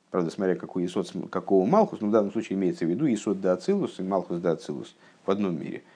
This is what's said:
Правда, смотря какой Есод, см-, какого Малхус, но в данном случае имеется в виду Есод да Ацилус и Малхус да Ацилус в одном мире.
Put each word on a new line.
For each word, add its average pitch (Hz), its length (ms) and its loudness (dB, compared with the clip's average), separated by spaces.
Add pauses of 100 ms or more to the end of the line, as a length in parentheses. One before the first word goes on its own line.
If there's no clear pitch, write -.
Правда, 90 220 0
смотря 95 240 0
какой - 280 -4
Есод, 87 240 -2
см-, - 220 -8
какого 92 360 2
Малхус, 202 360 4
но 104 60 0
в 104 40 0
данном 101 220 4
случае 104 240 -2
имеется 90 280 0
в 80 40 2
виду 117 160 0
Есод 104 340 0
да 95 140 2
Ацилус 180 460 -2
и 95 40 -6
Малхус 92 360 -2
да 87 120 0
Ацилус 73 440 -6 (300)
в 95 60 0
одном 98 260 0
мире. - 260 -8 (120)